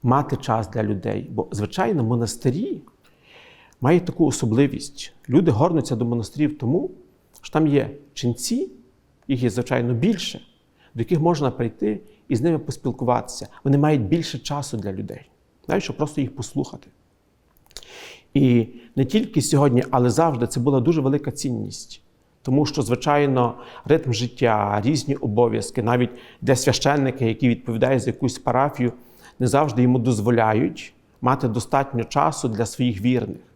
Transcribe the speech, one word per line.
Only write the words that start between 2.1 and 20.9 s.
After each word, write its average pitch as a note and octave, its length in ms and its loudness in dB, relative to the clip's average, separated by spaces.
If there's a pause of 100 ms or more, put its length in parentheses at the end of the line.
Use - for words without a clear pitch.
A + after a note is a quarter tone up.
мають E3+ 240 4
таку E3+ 200 2
особливість. C3 880 0 (160)
Люди E3 220 4
горнуться C#3+ 440 2
до A#2 100 -2
монастирів A#2+ 520 -2
тому, C3+ 340 -2 (500)
що - 120 -18
там D#3 140 2
є C3 300 0 (160)
ченці, A3+ 580 -4 (560)
їх B2+ 160 -2
є, A#2+ 60 2
звичайно, B2 440 -2
більше, E3+ 480 -2 (540)
до A#2 60 -6
яких D#3+ 180 0
можна D3 320 0
прийти D#3 500 -4 (260)
і - 80 -2
з A2 60 0
ними D#3+ 180 0
поспілкуватися. - 880 -4 (160)
Вони C#3 140 4
мають D3 240 2
більше C#3+ 380 -2
часу C#3+ 380 -8
для G2 160 -8
людей, - 360 -12 (380)
навіть G3 160 -2
щоб - 140 -8
просто D3 240 -4
їх B2 140 -6
послухати. - 520 -8 (1500)
І A#2+ 340 4 (280)
не C3+ 100 2
тільки - 360 0
сьогодні, C#3 500 4
але B2 180 4
завжди B2+ 380 2
це - 120 -4
була C3+ 200 2
дуже D#3 220 2